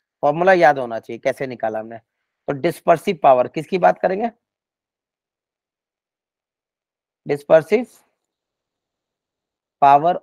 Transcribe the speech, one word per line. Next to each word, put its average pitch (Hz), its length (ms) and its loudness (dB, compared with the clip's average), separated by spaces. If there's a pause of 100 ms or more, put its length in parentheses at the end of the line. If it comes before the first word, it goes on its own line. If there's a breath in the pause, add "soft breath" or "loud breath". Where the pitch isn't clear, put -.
(220)
formula 165 320 2
याद 156 260 4
होना 117 200 -8
चाहिए 117 200 -14
कैसे 135 280 -6
निकाला 110 320 -8
हमने। 113 180 -14
तो - 560 -14
dispersive 165 720 -2
power 123 280 2
किसकी 160 240 -6
बात 180 220 0
करेंगे? 202 320 -4 (3000)
Dispersive 160 600 -2 (1900)
power 143 420 4